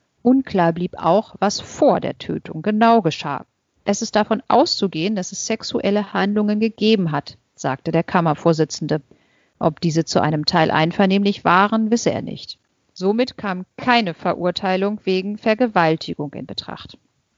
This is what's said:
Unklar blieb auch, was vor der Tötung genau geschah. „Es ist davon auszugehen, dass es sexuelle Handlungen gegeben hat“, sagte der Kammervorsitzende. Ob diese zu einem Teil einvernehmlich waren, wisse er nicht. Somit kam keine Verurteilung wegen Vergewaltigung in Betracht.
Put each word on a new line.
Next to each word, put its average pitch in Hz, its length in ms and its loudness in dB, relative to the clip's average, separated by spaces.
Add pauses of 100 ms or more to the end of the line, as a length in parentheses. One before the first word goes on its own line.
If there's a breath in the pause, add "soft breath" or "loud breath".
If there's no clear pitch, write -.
(240)
Unklar 208 500 4
blieb 170 240 -6
auch, 190 420 2
was 202 200 0
vor - 400 2
der - 180 -6
Tötung - 440 -8
genau 220 400 4
geschah. 151 440 -4 (400)
„Es 202 160 -2
ist - 140 -6
davon 214 320 0
auszugehen, 208 680 0
dass 185 160 -6
es - 140 -10
sexuelle 208 680 -2
Handlungen 208 480 0
gegeben 214 520 2
hat“, - 260 -6 (180)
sagte 139 360 -4
der 165 120 2
Kammervorsitzende. 156 960 0 (560 soft breath)
Ob 165 220 -2
diese 165 260 0
zu - 160 0
einem 151 240 0
Teil 170 240 2
einvernehmlich 196 760 0
waren, 208 460 2
wisse 233 200 0
er - 100 -4
nicht. - 360 -12 (360)
Somit 220 440 -2
kam 185 280 -6 (120)
keine 233 380 0
Verurteilung 190 880 -2
wegen 190 340 -2
Vergewaltigung 175 960 0
in - 140 -10
Betracht. - 500 -14 (400)